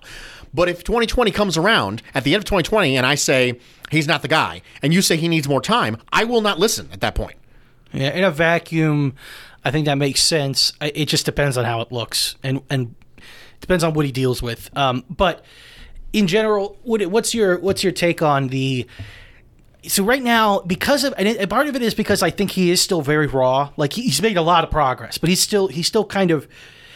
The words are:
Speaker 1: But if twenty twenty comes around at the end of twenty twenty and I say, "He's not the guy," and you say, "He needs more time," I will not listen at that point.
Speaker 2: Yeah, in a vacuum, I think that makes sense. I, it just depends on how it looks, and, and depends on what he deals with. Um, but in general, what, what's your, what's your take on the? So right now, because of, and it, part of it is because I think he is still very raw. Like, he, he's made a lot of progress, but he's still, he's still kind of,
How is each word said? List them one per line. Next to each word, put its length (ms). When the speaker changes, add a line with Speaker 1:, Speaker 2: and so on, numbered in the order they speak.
Speaker 1:
But 160
if 160
twenty 200
twenty 260
comes 260
around 440
at 100
the 100
end 60
of 60
twenty 180
twenty 320
and 100
I 100
say, 440
"He's 160
not 140
the 80
guy," 320
and 120
you 80
say, 160
"He 100
needs 220
more 100
time," 380
I 100
will 160
not 200
listen 340
at 80
that 120
point. 220
Speaker 2:
Yeah, 200
in 120
a 80
vacuum, 840
I 60
think 140
that 100
makes 260
sense. 580
I, 160
it 100
just 200
depends 320
on 80
how 160
it 100
looks, 500
and, 280
and 260
depends 240
on 120
what 100
he 80
deals 280
with. 360
Um, 320
but 340
in 120
general, 580
what, 240
what's 260
your, 260
what's 240
your 80
take 300
on 260
the? 400
So 220
right 180
now, 380
because 420
of, 140
and 100
it, 220
part 180
of 80
it 60
is 120
because 300
I 60
think 220
he 200
is 100
still 200
very 260
raw. 480
Like, 160
he, 120
he's 180
made 160
a 40
lot 220
of 80
progress, 460
but 120
he's 120
still, 260
he's 200
still 180
kind 260
of, 160